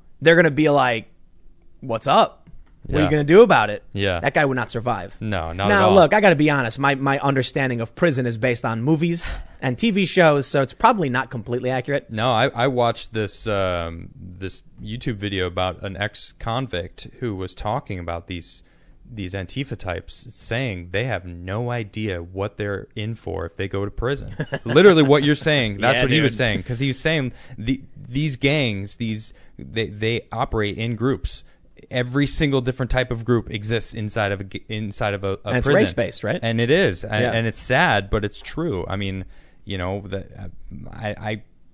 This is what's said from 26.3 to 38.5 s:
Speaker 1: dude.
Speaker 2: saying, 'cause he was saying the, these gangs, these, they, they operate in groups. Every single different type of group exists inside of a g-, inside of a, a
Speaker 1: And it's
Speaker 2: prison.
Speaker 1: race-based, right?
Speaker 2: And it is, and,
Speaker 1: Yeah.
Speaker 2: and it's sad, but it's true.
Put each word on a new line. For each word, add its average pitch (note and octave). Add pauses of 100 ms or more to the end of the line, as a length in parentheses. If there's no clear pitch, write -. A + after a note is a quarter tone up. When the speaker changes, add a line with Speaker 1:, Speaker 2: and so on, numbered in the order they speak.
Speaker 1:
dude. A2+
Speaker 2:
saying, G#2+
'cause A#2+
he C#3
was C3
saying D3+ (240)
the, B2+ (160)
these B2+
gangs, A#2+
these, A2 (240)
they, G#2
they A2 (100)
operate A2
in A#2
groups. A2+ (480)
Every B2+
single C3+
different B2
type B2+
of A2+
group A#2
exists A2
inside G#2+
of G2
a G2
g-, -
inside G#2+
of G2
a, G2
a -
Speaker 1:
And A#2+
it's A#2+
Speaker 2:
prison. D#3
Speaker 1:
race-based, -
right? -
Speaker 2:
And A#2
it A#2
is, D3+
and, G#2+
Speaker 1:
Yeah. A#2+
Speaker 2:
and A2+
it's A2
sad, A#2
but G#2
it's G#2
true. C#3+